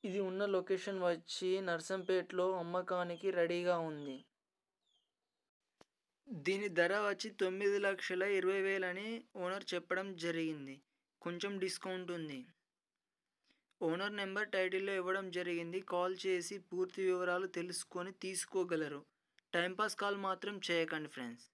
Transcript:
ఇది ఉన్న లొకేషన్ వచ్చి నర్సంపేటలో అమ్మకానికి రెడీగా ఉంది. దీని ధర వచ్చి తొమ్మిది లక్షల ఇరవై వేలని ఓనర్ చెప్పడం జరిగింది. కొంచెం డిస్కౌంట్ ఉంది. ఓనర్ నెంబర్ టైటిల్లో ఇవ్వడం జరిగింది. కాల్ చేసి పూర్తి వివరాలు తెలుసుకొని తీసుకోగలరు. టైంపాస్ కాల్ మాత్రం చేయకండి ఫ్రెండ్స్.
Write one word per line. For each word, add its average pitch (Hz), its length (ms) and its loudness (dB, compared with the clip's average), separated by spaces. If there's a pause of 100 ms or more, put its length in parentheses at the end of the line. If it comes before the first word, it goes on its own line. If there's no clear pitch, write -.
ఇది 190 100 0 (120)
ఉన్న 190 100 -2 (160)
లొకేషన్ 185 500 0
వచ్చి 175 440 0 (180)
నర్సంపేటలో 185 800 2 (140)
అమ్మకానికి 180 680 0 (100)
రెడీగా 175 380 4 (140)
ఉంది. 143 260 -6 (2250)
దీని 196 220 2 (100)
ధర 175 160 6 (120)
వచ్చి 202 240 0 (100)
తొమ్మిది 202 460 2
లక్షల 185 380 0 (120)
ఇరవై 190 300 4
వేలని 190 420 0 (360)
ఓనర్ 190 280 -4
చెప్పడం 180 360 0 (140)
జరిగింది. 151 540 -2 (460)
కొంచెం 175 300 -4 (120)
డిస్కౌంట్ 185 540 -4
ఉంది. 151 200 -6 (1400)
ఓనర్ 185 380 0
నెంబర్ 196 340 -2
టైటిల్లో 190 460 2
ఇవ్వడం 190 260 0 (120)
జరిగింది. 175 420 -2 (140)
కాల్ 180 220 2 (100)
చేసి 185 320 0 (120)
పూర్తి 185 380 -2
వివరాలు 180 400 2 (100)
తెలుసుకొని 175 540 -6 (120)
తీసుకోగలరు. 170 800 -2 (520)
టైంపాస్ 185 480 0
కాల్ 202 260 2
మాత్రం 190 280 -2 (140)
చేయకండి 165 460 2
ఫ్రెండ్స్. 120 380 -8